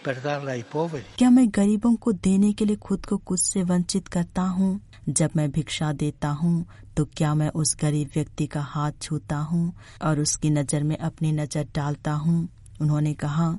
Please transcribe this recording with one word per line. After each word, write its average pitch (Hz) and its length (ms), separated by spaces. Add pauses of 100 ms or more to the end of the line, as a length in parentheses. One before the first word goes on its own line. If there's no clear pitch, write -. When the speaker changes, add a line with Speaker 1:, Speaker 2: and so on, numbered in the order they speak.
Speaker 1:
per 135 180
darla 143 280
ai 123 120 (100)
poveri? 156 300 (140)
Speaker 2:
क्या 247 120
मैं 247 200
गरीबों 208 460
को 226 160
देने 196 420
के 214 120
लिए 208 100
खुद 196 300
को 202 120
कुछ 180 240
से - 220
वंचित 180 440
करता 175 340
हूँ? 185 380 (300)
जब 156 260
मैं 151 160
भिक्षा 151 420
देता 147 360
हूँ, 165 360 (320)
तो 151 80 (120)
क्या 151 180
मैं 151 140
उस 156 320
गरीब 147 320
व्यक्ति 151 340
का 151 140
हाथ 147 300 (100)
छूता 151 360
हूँ 170 360 (280)
और 151 180
उसकी 151 300
नज़र 147 340
में 151 140
अपनी 160 340
नज़र 151 440
डालता 147 360
हूँ? 165 380 (320)
उन्होंने 151 320
कहा, 160 460